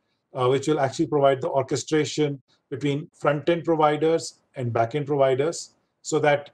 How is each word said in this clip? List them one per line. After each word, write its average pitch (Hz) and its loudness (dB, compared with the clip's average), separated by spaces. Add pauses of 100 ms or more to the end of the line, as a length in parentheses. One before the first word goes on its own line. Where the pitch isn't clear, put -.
(340)
uh, 127 0
which 135 2
will 151 0
actually 139 0
provide 139 2
the - -4
orchestration 143 -2 (280)
between 143 -4
front-end 151 0
providers 156 0 (220)
and 120 -4
back-end 117 -2
providers 135 0 (280)
so 156 -2
that 143 2